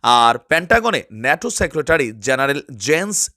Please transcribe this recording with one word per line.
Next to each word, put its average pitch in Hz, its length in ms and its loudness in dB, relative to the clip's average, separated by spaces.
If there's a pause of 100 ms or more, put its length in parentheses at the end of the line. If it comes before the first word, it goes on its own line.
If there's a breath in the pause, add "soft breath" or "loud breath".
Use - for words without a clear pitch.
আর 120 360 4
পেন্টাগনে 180 640 0 (100)
ন্যাটো 139 360 -2
সেক্রেটারি 156 600 -2
জেনারেল 131 500 -2 (160)
জেন্স 160 600 -2